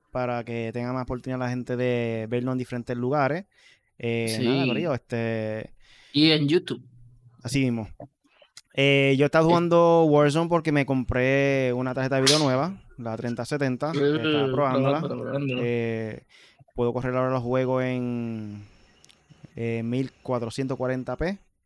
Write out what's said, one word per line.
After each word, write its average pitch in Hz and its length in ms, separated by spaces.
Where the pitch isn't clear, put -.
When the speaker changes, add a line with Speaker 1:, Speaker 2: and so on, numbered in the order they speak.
Speaker 1:
para 123 360
que 117 260
tenga 120 220
más 127 100
oportunidad 127 340
la 127 120
gente 123 260
de 120 540
vernos 123 240
en 127 60
diferentes 123 360
lugares. 139 480
Eh, 117 420
nada, 131 220
Speaker 2:
Sí. 131 60
Speaker 1:
corillo, 143 240
este 113 800
Speaker 2:
Y 156 180
en 151 160
YouTube. 160 340
Speaker 1:
Así 139 160
mismo. 117 300
Eh, 139 440
yo 143 80
he - 20
estado 160 160
Speaker 2:
Eh. 160 60
Speaker 1:
jugando 170 560
Warzone 147 420
porque 165 240
me 143 140
compré 131 880
una 127 200
tarjeta 131 220
de 135 60
video 135 180
nueva, 147 420
la 113 200
treinta 120 260
setenta, 139 480
que 143 80
estaba 151 460
Speaker 2:
Eh, 135 40
Speaker 1:
probándola. 135 500
Speaker 2:
probándola, 123 240
probándola. 127 380
Speaker 1:
Eh, 117 640
puedo 120 200
correr 127 200
ahora 127 180
los 131 120
juegos 127 400
en, 117 800
eh, 117 260
mil 123 300
cuatrocientos 127 540
cuarenta 127 400
p, 185 200